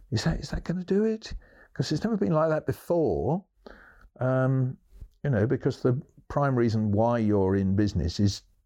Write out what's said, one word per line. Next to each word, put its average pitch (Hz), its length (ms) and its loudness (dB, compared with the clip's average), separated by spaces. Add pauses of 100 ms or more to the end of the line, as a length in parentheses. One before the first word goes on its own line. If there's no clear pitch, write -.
(120)
Is 107 100 0
that, 156 160 0
is - 120 -12
that 165 120 -6
gonna 180 220 -6
do 190 180 0
it?" 220 320 -4 (380)
'Cause - 180 -4
it's 156 140 -2
never 220 120 0
been 196 180 0
like 156 160 2
that 156 160 -2
before. 131 760 0 (760)
Um, 131 560 0 (480)
you 147 60 0
know, 107 160 2
because 127 340 -2
the 127 180 2 (300)
prime 139 260 0
reason 110 380 2
why 117 260 2
you're 101 380 2
in 95 180 2
business 98 460 0
is 101 220 0 (220)